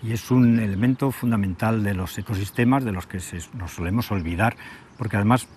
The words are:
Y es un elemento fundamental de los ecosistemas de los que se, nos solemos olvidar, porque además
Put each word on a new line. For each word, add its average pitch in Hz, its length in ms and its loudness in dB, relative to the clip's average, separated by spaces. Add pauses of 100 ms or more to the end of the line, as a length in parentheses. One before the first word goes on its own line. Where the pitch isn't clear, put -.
Y 113 80 -4
es 113 180 -4
un 120 300 6
elemento 120 520 0
fundamental 110 720 0
de 98 120 0
los 90 220 -6
ecosistemas 113 680 0
de 110 80 -4
los 92 160 -6
que 95 120 -8
se, 90 200 -10 (180)
nos 87 140 -8
solemos 95 400 -4
olvidar, 92 440 0 (420)
porque 107 180 -4
además 110 420 4